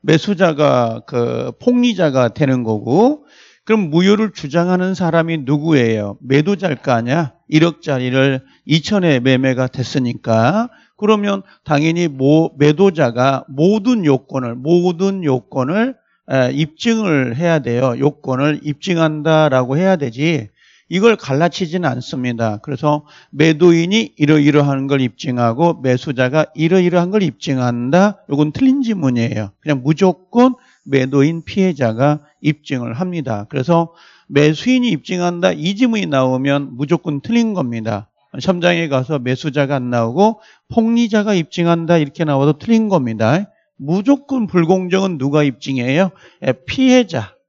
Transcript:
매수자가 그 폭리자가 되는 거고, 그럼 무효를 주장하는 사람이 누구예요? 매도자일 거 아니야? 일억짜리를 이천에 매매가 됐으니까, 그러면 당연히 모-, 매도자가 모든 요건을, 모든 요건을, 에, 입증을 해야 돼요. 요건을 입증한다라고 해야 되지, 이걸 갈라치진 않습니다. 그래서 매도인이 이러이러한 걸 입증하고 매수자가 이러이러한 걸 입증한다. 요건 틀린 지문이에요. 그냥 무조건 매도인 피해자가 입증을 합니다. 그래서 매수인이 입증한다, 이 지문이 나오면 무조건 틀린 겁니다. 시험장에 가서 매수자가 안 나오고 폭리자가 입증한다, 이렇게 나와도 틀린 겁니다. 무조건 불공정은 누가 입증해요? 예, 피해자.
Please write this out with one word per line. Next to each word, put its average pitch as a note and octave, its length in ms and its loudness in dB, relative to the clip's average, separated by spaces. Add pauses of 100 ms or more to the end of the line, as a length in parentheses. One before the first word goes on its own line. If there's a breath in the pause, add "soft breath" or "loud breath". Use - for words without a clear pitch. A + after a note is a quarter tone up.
매수자가 D3 1040 0
그 B2 540 -4
폭리자가 F#3 680 0
되는 C3 360 0
거고, C#3 600 0 (400 soft breath)
그럼 G#3+ 260 0
무효를 G3 420 2
주장하는 F3+ 640 -2
사람이 E3 440 0
누구예요? B2+ 840 0
매도자일 D3+ 560 0
거 C3+ 160 -4
아니야? B2 400 -2 (160)
일억짜리를 C3+ 920 0 (240 soft breath)
이천에 D#3+ 560 0
매매가 C3 480 2
됐으니까, B2 1000 -2 (280 soft breath)
그러면 G3+ 460 -2 (220 soft breath)
당연히 D#3+ 440 0
모-, C#3+ 500 2
매도자가 C#3+ 920 2
모든 G3 560 0
요건을, B2+ 520 -2
모든 F3 680 0
요건을, D3+ 720 -2 (360)
에, C3 220 0
입증을 D3+ 840 -2
해야 E3 240 0
돼요. A#2+ 380 -2
요건을 C#3+ 680 -2
입증한다라고 D3+ 1120 0
해야 F#3 200 2
되지, C3+ 520 -4 (400 soft breath)
이걸 G#3 280 2
갈라치진 E3 680 -2
않습니다. A#2+ 720 -4
그래서 D3 480 -2 (240 soft breath)
매도인이 E3 880 2
이러이러한 C#3+ 680 2
걸 C#3 120 0
입증하고 B2 800 -2
매수자가 B2+ 720 0
이러이러한 F3 560 2
걸 G#3 120 0
입증한다. C#3 960 0 (100)
요건 D3 240 0
틀린 C4+ 300 2
지문이에요. A#2+ 800 -2
그냥 C#3+ 220 -4
무조건 F#3+ 720 2 (300 soft breath)
매도인 C#3 600 0
피해자가 D3 760 0 (220 soft breath)
입증을 C3 500 -4
합니다. B2+ 560 -6
그래서 E3 460 0 (340 soft breath)
매수인이 D#3 600 2
입증한다, F3 640 -2
이 F3+ 240 -4
지문이 A3+ 300 0
나오면 C3+ 680 0
무조건 D3 460 -4
틀린 A3+ 320 0
겁니다. A#2 560 -6 (280)
시험장에 E3+ 500 0
가서 C3+ 300 -2
매수자가 C3 580 -2
안 B2 120 -4
나오고 B2 520 0 (280 soft breath)
폭리자가 A3 640 0
입증한다, E3+ 640 0
이렇게 D#3 280 -2
나와도 C#3+ 340 0
틀린 A3 320 0
겁니다. B2+ 560 0 (320)
무조건 G#3+ 680 -2
불공정은 F3+ 680 0
누가 C#3+ 260 0
입증해요? C3+ 680 -2 (360 soft breath)
예, C3 60 0 (140)
피해자. B3 680 0 (140)